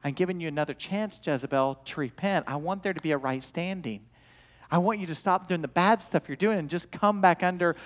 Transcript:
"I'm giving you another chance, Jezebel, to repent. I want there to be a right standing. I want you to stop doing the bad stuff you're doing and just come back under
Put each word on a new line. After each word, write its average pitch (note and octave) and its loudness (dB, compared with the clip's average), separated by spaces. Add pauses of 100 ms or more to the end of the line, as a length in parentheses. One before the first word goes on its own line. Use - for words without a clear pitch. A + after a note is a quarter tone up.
"I'm C#3+ -2
giving F3+ -2
you D#3+ -4
another D3 -2
chance, G#3 -6
Jezebel, C3+ 0
to - -12
repent. E3+ -2
I C#3 -4
want F#3 -6
there G3 0
to E3 -4
be D#3+ -2
a C#3+ 2
right C3 -2
standing. D#3+ -6 (640)
I E3 4
want G#3 2
you F#3 -6
to D#3+ -6
stop F#3+ 0
doing F3 0
the C3+ -4
bad G3 4
stuff - -2
you're C#3 -8
doing G#3 0
and D3 -4
just E3+ -6
come G3+ 0
back F3 6
under F3 2